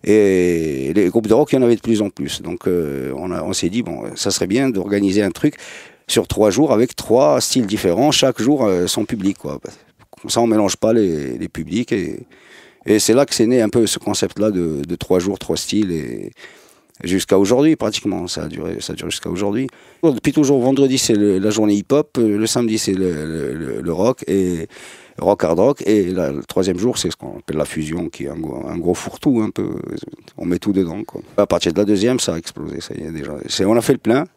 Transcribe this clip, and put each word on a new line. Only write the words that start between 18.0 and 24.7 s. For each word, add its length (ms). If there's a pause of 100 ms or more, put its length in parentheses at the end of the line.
ça 160
a 40
duré, 320
ça 140
dure 160
jusqu'à 220
aujourd'hui. 360 (360)
Depuis 300
toujours, 280
vendredi, 380
c'est 160
le, 240
la 100
journée 240
hip-hop, 460
euh, 180
le 80
samedi, 320
c'est 160
le, 320
le, 280
le, 280
le 100
rock, 360
et 400 (500)